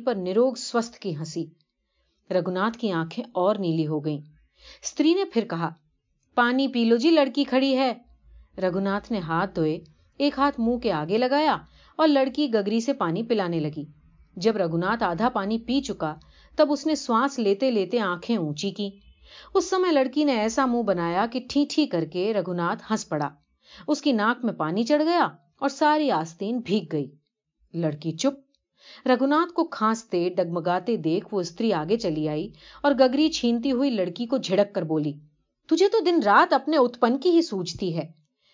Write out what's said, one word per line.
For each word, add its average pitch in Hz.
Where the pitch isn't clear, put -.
پر 240
نروگ 202
سوستھ -
کی 170
ہنسی۔ 156
رگھوناتھ 185
کی 214
آنکھیں 165
اور 190
نیلی 165
ہو 151
گئیں۔ 147
استری 311
نے 381
پھر 214
کہا، 165
"پانی 247
پی 240
لو 233
جی، 247
لڑکی 285
کھڑی 262
ہے۔" 254
رگھوناتھ 196
نے 214
ہاتھ 165
دھوئے، 160
ایک 285
ہاتھ 285
منہ 233
کے 233
آگے 160
لگایا 254
اور 320
لڑکی 269
گگری 208
سے 277
پانی 185
پلانے 190
لگی۔ 151
جب 214
رگھوناتھ 185
آدھا 180
پانی 220
پی 247
چکا، 170
تب 302
اس 294
نے 311
سانس 262
لیتے 208
لیتے 208
آنکھیں 190
اونچی 156
کی۔ 202
اس 370
سمے 370
لڑکی 269
نے 285
ایسا 226
منہ 240
بنایا 180
کہ 254
ٹھی 285
ٹھی 302
کر 165
کے 185
رگھوناتھ 175
ہنس 214
پڑا۔ 147
اس 294
کی 294
ناک 233
میں 196
پانی 165
چڑھ 294
گیا 320
اور 277
ساری 302
آستین 190
بھیگ 202
گئی۔ 143
لڑکی 160
چپ۔ 269
رگھوناتھ 285
کو 330
کھانستے، 214
ڈگمگاتے 175
دیکھ 170
وہ 202
استری 208
آگے 165
چلی 156
آئی 156
اور 294
گگری 269
چھینتی 233
ہوئی 262
لڑکی 196
کو 247
جھڑک 190
کر 185
بولی، 151
"تجھے 349
تو 440
دن 339
رات 277
اپنے 294
اتپن 247
کی 359
ہی 339
سوجتی 180
ہے۔ 156